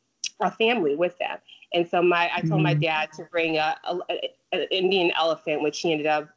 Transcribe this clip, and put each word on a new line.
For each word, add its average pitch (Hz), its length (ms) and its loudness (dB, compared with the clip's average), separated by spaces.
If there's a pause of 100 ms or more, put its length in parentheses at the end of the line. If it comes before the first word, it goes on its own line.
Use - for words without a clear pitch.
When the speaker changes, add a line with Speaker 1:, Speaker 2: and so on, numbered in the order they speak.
(420)
Speaker 1:
a 196 100 2
family 214 440 2
with 175 240 -2
them?" - 180 -6 (380)
And 170 140 2
so 175 140 2
my, 175 320 4
I 180 60 -2
told 160 200 0
my 151 140 2
Speaker 2:
Mm. 147 60 0
Speaker 1:
dad 156 320 -2
to 175 180 -16
bring 165 260 0
a, 156 260 0
a, 180 140 -4 (140)
a, - 200 -6 (200)
an 175 180 -2
Indian 185 480 2
elephant, 156 460 0
which 151 160 -2
he 175 120 0
ended 151 140 0
up, 151 320 0